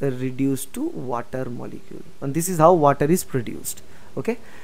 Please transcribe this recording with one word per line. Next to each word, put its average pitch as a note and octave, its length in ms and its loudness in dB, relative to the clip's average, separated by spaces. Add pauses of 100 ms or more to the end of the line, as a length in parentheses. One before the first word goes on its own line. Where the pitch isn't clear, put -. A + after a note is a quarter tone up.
reduced C3 720 -2
to B3 80 -6
water C3 640 -4
molecule, - 560 -8 (200)
and C#3 120 -2
this E3 160 0
is F3+ 80 0
how D#3+ 160 10
water C#3+ 320 6
is C#3+ 180 4
produced. - 580 -6 (360)
Okay, A3 200 -2 (260)